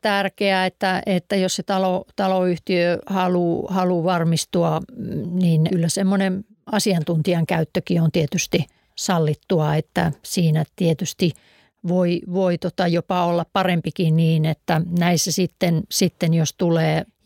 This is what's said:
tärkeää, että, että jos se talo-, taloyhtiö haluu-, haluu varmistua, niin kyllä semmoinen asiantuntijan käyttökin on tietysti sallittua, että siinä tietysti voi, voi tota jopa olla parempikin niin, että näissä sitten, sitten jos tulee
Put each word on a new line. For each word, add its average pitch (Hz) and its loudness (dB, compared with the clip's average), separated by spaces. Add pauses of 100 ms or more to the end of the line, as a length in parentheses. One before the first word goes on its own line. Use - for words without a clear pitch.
tärkeää, 196 0
että, 185 -2
että 185 -2
jos 185 0
se 180 -6
talo-, 190 0 (100)
taloyhtiö 180 0
haluu-, 180 0
haluu 180 0
varmistua, 165 0 (500)
niin 170 2
kyllä 165 0
semmoinen 190 -2 (200)
asiantuntijan 170 0
käyttökin 170 -2
on 160 2
tietysti 175 0 (300)
sallittua, 156 0
että 165 -2 (120)
siinä 160 0 (120)
tietysti 170 -2 (560)
voi, 175 0 (120)
voi 180 0
tota 180 -2
jopa 175 0
olla 170 0
parempikin 170 0
niin, 160 2
että 160 -2 (180)
näissä 170 2
sitten, 170 0
sitten 170 0
jos 165 0
tulee 160 0 (220)